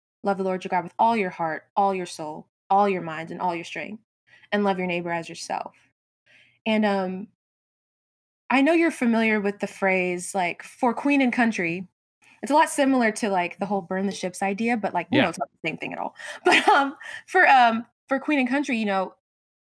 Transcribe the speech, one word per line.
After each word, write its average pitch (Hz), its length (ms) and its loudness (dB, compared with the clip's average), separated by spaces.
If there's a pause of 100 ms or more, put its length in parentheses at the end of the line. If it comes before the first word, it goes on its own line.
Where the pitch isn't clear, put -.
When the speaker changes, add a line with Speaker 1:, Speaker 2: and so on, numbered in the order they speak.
(240)
Speaker 1:
"Love 202 140 0
the 190 60 -4
Lord 185 200 -2
your 180 60 -8
God 180 160 0
with 170 140 -14
all 233 180 4
your 190 120 0
heart, 165 340 -6 (120)
all 196 180 2
your 185 120 -4
soul, 160 420 -12 (220)
all 202 180 4
your 185 140 0
mind, 165 300 -10
and 170 100 -10
all 175 140 -2
your 170 100 -8
strength, - 380 -12 (500)
and 208 100 2
love 196 140 2
your 185 100 -2
neighbor 175 240 -2
as 170 180 -6
yourself." - 460 -8 (880)
And, 214 200 2
um, 190 420 -2 (1200)
I 262 120 4
know 302 120 4
you're 330 180 4
familiar 220 500 2
with 202 180 -2
the 202 80 -4
phrase, 180 680 -2
like, 175 300 -4
"For - 300 -2
queen 285 280 2
and 247 120 2
country." 185 540 -2 (560)
It's 311 80 -4
a 277 40 2
lot 311 140 4
similar 262 440 2
to, 220 160 -2
like, 175 280 -2
the 196 80 -4
whole 196 160 -2
burn 190 240 -4
the 196 60 -2
ships 180 320 -6
idea, 220 340 -2
but, 208 160 -4
like, 180 180 -4
you - 60 4
Speaker 2:
Yeah. 262 60 6
Speaker 1:
know, 175 60 2
it's 165 100 -10
not 180 120 -4
the - 160 -10
same 156 100 -6
thing - 140 -8
at - 80 -10
all. - 160 -8 (140)
<laughs> - 160 -8
But, - 220 4
um, 285 280 4 (300)
for, 370 220 4
um, 240 380 6 (220)
for 269 120 -2
queen 294 200 0
and 254 80 2
country, 269 300 -2
you 220 80 -2
know, 190 300 -2 (520)